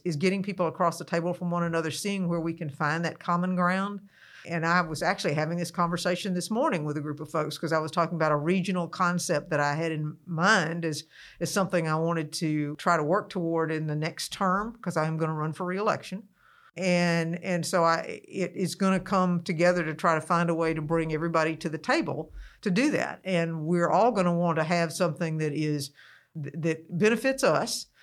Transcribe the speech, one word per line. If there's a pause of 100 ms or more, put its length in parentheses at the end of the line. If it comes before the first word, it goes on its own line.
is
getting
people
across
the
table
from
one
another,
seeing
where
we
can
find
that
common
ground. (460)
And
I
was
actually
having
this
conversation
this
morning
with
a
group
of
folks
'cause
I
was
talking
about
a
regional
concept
that
I
had
in (100)
mind
as, (380)
as
something
I
wanted
to
try
to
work
toward
in
the
next
term
'cause
I
am
gonna
run
for
re-election. (540)
And,
and
so
I,
it
is
gonna
come
together
to
try
to
find
a
way
to
bring
everybody
to
the
table (300)
to
do
that.
And
we're
all
gonna
want
to
have
something
that
is, (500)
th-,
that
benefits
us, (160)